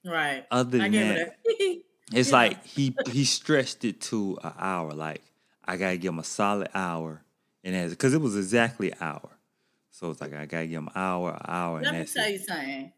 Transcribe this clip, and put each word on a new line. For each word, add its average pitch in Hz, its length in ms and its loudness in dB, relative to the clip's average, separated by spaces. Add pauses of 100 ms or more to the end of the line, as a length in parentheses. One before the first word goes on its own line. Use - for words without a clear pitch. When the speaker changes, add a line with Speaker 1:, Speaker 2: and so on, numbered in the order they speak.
Speaker 1:
Right. 147 460 -2
Speaker 2:
Other 123 280 4
Speaker 1:
I - 40 6
Speaker 2:
than 208 100 4
Speaker 1:
gave - 240 4
it - 160 -2 (120)
Speaker 2:
that, 453 60 6
Speaker 1:
a 381 320 2 (300)
<laughs> - 60 -
Speaker 2:
it's 127 100 6
Speaker 1:
you - 40 6
know. 131 60 10
Speaker 2:
like 107 280 6
he, 135 280 0 (160)
he 131 140 2
stretched - 600 0
it 104 180 -2
to 101 420 -2
an 80 140 -8
hour. 90 340 -4
Like, 78 300 -6 (420)
I 92 120 -4
gotta 92 200 0
give 87 160 -2
him 82 80 -4
a 80 40 -10
solid 101 500 0
hour. 82 480 -4 (420)
And 92 100 -4
as, 87 220 -2
'cause 135 180 4
it 160 60 4
was 110 160 0
exactly 104 560 0
an - 80 -16
hour. 76 300 -8 (600)
So 85 200 -8
it's 76 100 -10
like, 71 140 -10
I 76 120 -10
gotta 82 200 -4
give 82 120 -6
him 78 100 -8
an - 80 -14
hour, 90 360 -2
an - 160 -12
hour, 85 300 -2
Speaker 1:
Let 78 100 -4
Speaker 2:
and - 60 -2
Speaker 1:
me - 60 -4
Speaker 2:
that's - 140 -8
Speaker 1:
tell 220 120 0
Speaker 2:
it. 202 60 0
Speaker 1:
you 190 60 -6
something. 139 600 -8